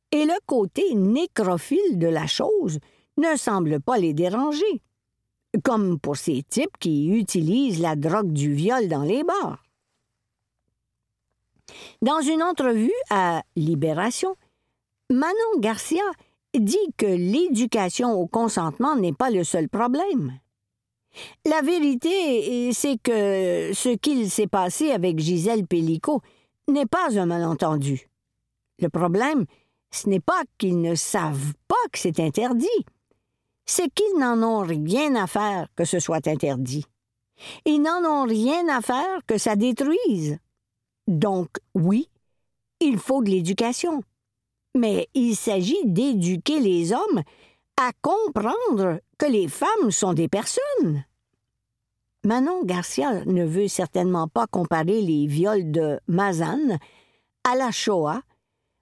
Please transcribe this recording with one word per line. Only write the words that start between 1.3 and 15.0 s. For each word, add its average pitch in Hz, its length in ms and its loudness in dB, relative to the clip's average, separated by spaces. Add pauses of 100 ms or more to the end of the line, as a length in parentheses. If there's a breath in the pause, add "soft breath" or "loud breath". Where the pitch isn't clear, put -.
de 165 80 2
la 156 200 0
chose 226 540 -2 (360 soft breath)
ne 311 180 2
semble 175 460 0
pas 247 160 0
les 170 160 2
déranger, 269 720 0 (800)
comme 196 340 2
pour 143 200 -4
ces 143 240 -2
types 302 360 -4
qui 156 300 0
utilisent 196 720 0
la 160 160 0
drogue 165 340 0
du 147 220 0
viol 196 360 0
dans 143 160 -2
les 240 200 0
bars. 339 400 -2 (2500 loud breath)
Dans 294 180 2
une 311 220 2
entrevue 262 500 0 (160)
à 175 340 2 (140)
Libération, 165 800 -2 (720)